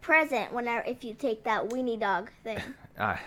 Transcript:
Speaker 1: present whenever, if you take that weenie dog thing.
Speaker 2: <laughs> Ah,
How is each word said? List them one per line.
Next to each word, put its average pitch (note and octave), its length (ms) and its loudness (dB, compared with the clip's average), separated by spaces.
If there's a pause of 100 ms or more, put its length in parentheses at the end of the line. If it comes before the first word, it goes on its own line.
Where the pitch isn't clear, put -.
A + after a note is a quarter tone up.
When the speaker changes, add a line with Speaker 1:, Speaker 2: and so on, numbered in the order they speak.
Speaker 1:
present D4+ 520 4
whenever, A#3+ 340 -2
if B3 180 -4
you A3+ 100 -8
take A#3 300 -2
that G#3+ 260 0
weenie A#3+ 280 -2
dog G3+ 320 0 (140)
thing. A3 200 -6
Speaker 2:
<laughs> - 340 -14
Ah, G2 280 0